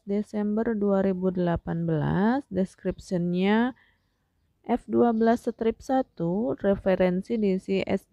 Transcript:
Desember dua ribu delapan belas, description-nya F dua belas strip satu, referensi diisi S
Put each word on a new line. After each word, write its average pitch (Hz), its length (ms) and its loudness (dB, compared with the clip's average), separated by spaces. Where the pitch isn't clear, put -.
Desember 208 720 -2
dua 196 260 2
ribu 185 300 0
delapan 170 560 -2
belas, 170 640 0
description-nya 185 1200 -2
F - 240 -4
dua 233 240 2
belas 226 320 2
strip 226 380 -4
satu, 247 800 -2
referensi 190 760 0
diisi 196 480 0
S - 300 -4